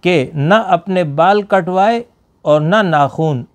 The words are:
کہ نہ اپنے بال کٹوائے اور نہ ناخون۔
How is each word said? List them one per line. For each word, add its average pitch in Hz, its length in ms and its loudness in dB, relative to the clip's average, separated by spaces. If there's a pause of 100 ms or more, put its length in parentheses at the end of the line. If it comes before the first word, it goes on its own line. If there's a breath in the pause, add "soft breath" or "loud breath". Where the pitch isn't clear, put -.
کہ 160 320 0
نہ 156 200 0
اپنے 185 500 0
بال 165 380 0
کٹوائے 196 600 0 (380)
اور 151 200 2
نہ 165 140 0
ناخون۔ 156 680 0 (120)